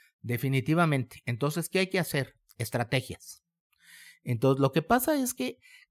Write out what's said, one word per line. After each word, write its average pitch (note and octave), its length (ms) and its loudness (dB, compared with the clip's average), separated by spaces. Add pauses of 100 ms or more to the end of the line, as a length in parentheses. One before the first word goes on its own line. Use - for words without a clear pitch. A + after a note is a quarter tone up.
(220)
Definitivamente. C3+ 1040 0
Entonces, D3 440 -2
¿qué F#3 100 0
hay F#3+ 100 0
que F#3+ 100 0
hacer? C#3+ 360 -2 (220)
Estrategias. - 880 -4 (800)
Entonces, C3 380 2
lo C3+ 100 4
que D#3 120 0
pasa B3+ 320 2
es B3+ 180 -2
que - 240 -6 (340)